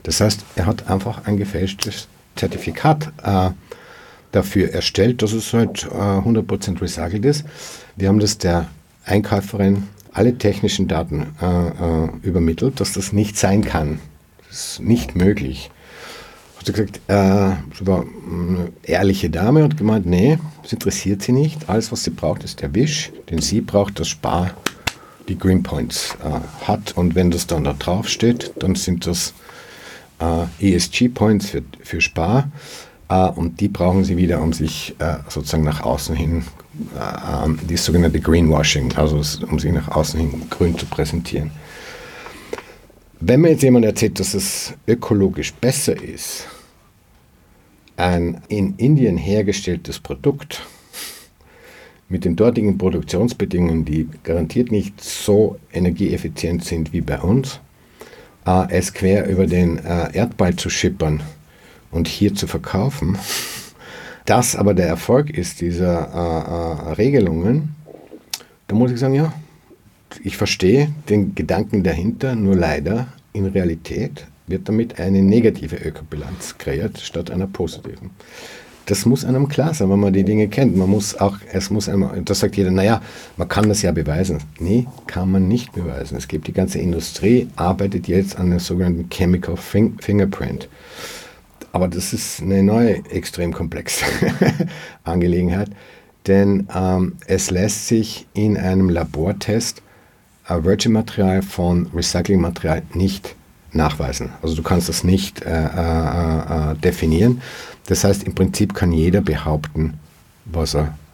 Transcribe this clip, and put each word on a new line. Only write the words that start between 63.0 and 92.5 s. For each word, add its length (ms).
das 300
aber 180
der 140
Erfolg 420
ist 320
dieser, 460
äh, 800
äh, 40
Regelungen, 800
da 80
muss 160
ich 80
sagen, 140
ja, 180
ich 120
verstehe 560
den 280
Gedanken 480
dahinter, 520
nur 180
leider 540
in 140
Realität 800
wird 220
damit 320
eine 220
negative 560
Ökobilanz 800
kreiert 420
statt 320
einer 160
positiven. 640
Das 180
muss 180
einem 240
klar 260
sein, 160
wenn 120
man 100
die 140
Dinge 240
kennt. 260
Man 140
muss 260
auch, 220
es 160
muss 180
einem, 380
das 140
sagt 180
jeder, 140
"Na 120
ja, 180
man 100
kann 220
das 140
ja 100
beweisen." 460
Nee, 260
kann 240
man 160
nicht 240
beweisen. 460
Es 100
gibt 200
die 60
ganze 260
Industrie, 760
arbeitet 540
jetzt 280
an 120
der 100
sogenannten 500
Chemical 460
Fin-, 440
Fingerprint. 680
Aber 160
das 240
ist 300
eine 220